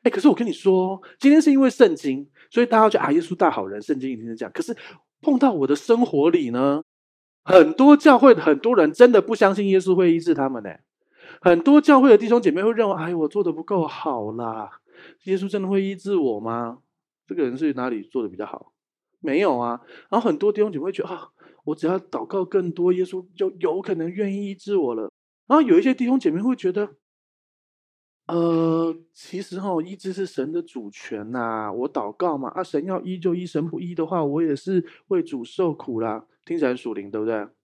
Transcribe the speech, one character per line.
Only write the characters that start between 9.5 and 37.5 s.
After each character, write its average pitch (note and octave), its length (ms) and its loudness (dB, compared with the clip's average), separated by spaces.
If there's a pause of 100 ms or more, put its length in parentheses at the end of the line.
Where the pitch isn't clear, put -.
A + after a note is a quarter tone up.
信 G3+ 140 -2
耶 F#3+ 100 4
稣 F#3 160 0
会 F3 200 4
医 E3+ 40 0
治 E3 140 -2
他 C#3 160 0
们 A#2+ 140 -8
呢。 G2 80 -12 (720)
很 E3+ 200 4
多 C#4+ 160 6
教 C#4+ 220 6
会 C#4 80 6
的 G#3+ 80 10
弟 A3 120 2
兄 A#3+ 120 2
姐 F#3+ 100 2
妹 F3 120 -2
会 A3+ 100 0
认 A3 160 0
为， G3 60 -2
哎， D#3+ 200 -6
我 D#3 140 -2
做 G3+ 160 -4
得 E3 80 -2
不 D#3 100 -12
够 F3 240 -2
好 A#2 460 -6
啦， A2 480 -10 (440)
耶 F#3+ 120 -2
稣 F#3+ 120 -6
真 G3 140 -6
的 F#3 60 -6
会 G3 120 0
医 G3 140 -4
治 F#3+ 220 -4
我 B2 240 -2
吗？ A#2 420 -8 (440)
这 F#3 80 -12
个 E3 100 -2
人 B2 120 -6
是 D3+ 180 -2
哪 B2+ 140 -6
里 A2 140 -6
做 A#2+ 220 -8
得 G2+ 40 -8
比 F2+ 80 -14
较 G#2 80 -10
好？ - 280 -16 (480)
没 D3 180 -4
有 F3 180 0
啊。 A#2+ 240 -6 (300)
然 - 100 0
后 A#3 80 -2
很 D#3 80 -2
多 G3+ 160 -2
弟 G#3 80 -6
兄 G#3 100 0
姐 D#3+ 80 -10
妹 C#3+ 60 -8
会 F#3+ 80 -8
觉 F3+ 120 -8
得， - 40 -12
啊， F3 220 -14 (340)
我 D3+ 120 -6
只 D#3+ 100 -6
要 F#3 120 -2
祷 - 280 -10
告 G3 180 -4
更 F#3 280 -2
多， F3 200 0
耶 F3+ 120 -2
稣 F3+ 200 -10 (120)
就 F#3+ 140 -4 (100)
有 F3 200 -2
可 F#3+ 140 -6
能 E3 160 -6
愿 G3 240 -6
意 G3+ 160 -8
医 G3 40 -12
治 G3+ 220 -6
我 B2+ 200 -2
了。 G#2+ 160 -10 (340)
然 C#4 100 2
后 D#4+ 60 4
有 A#3 160 4
一 - 40 4
些 C4 120 2
弟 B3+ 100 -4
兄 B3+ 140 0
姐 F3 120 0
妹 E3+ 100 -4
会 B3 140 -2
觉 F#3 160 -4
得， G#3 260 -6 (1300)
呃， E3 680 0 (160)
其 - 300 -14
实 F#3 160 -12
吼， F#3 240 -4
医 F#3 140 -12
治 F#3+ 160 -10
是 F#3+ 120 -8
神 C#3+ 280 -8
的 E3+ 100 -6
主 A#2+ 280 -14
权 G#2+ 420 -12
呐， A2 400 -6
我 B2 200 -8
祷 G#2+ 200 -6
告 E3 260 -4
嘛， C3 120 -8
啊， F#3 120 -8
神 D#3 220 -6
要 F#3 160 -6
医 F#3 180 -10
就 E3+ 160 -2
医， F3+ 100 -8
神 E3 220 -6
不 D#3+ 140 -10
医 F3 140 -10
的 E3 120 -4
话， E3 180 -4
我 D3 180 -2
也 D3+ 120 0
是 F3+ 300 -2 (240)
为 F3+ 140 -2
主 B2+ 200 -10
受 E3 320 -4
苦 A#2 240 -8
啦。 A2 280 -6 (180)
听 E3+ 120 -8
起 D#3 80 -2
来 B2+ 60 0
很 B2 60 -4
属 A#2 180 -10
灵， G2+ 160 -12
对 G#2+ 100 -8
不 A2 60 -4
对？ G#2+ 220 -6 (160)